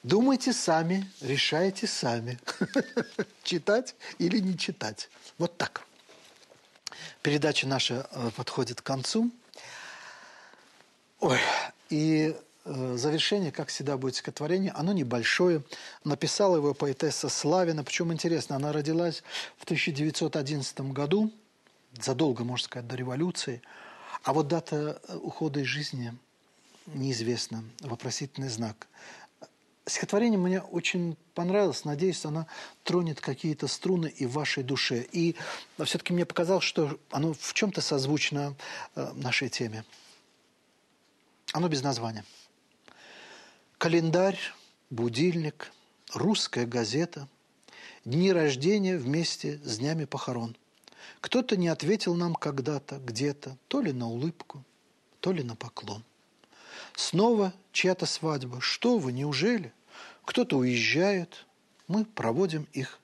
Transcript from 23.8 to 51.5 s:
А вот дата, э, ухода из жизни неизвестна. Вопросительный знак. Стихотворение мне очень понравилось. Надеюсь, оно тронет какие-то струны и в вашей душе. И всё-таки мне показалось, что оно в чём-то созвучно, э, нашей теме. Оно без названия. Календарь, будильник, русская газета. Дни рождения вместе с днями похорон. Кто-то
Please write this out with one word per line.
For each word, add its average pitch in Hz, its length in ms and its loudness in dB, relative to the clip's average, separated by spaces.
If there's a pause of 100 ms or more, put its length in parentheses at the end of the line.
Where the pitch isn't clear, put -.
А 139 100 0
вот 147 160 4
дата, 151 580 -2
э, 180 80 -10
ухода 151 460 -4
из 131 60 -2
жизни 123 460 -4 (760)
неизвестна. 120 760 -4 (160)
Вопросительный 135 680 -6
знак. 113 400 -6 (960)
Стихотворение 214 540 2
мне 185 220 2
очень 170 560 -2 (160)
понравилось. 180 500 2
Надеюсь, 151 400 0
оно 156 240 -4 (360)
тронет 170 360 0
какие-то 147 480 -2
струны 175 400 0
и - 180 -4
в 120 60 -2
вашей 139 320 -2
душе. 127 480 0
И 170 240 2 (420)
всё-таки 156 360 -2
мне 175 120 4
показалось, 175 380 2
что 151 340 0 (140)
оно 151 220 0
в - 200 -8
чём-то 190 280 0
созвучно, 143 720 0 (400)
э, 127 180 -6
нашей 127 360 -2
теме. 110 340 -4 (1700)
Оно 170 160 2
без 143 160 0
названия. 113 400 -2 (1500)
Календарь, 170 600 4 (500)
будильник, 147 840 0 (400)
русская 165 520 0
газета. 127 640 -2 (760)
Дни 170 260 4
рождения 175 640 4
вместе 147 680 -2
с 110 140 -4
днями 151 260 0
похорон. 120 500 -6 (640)
Кто-то 240 380 2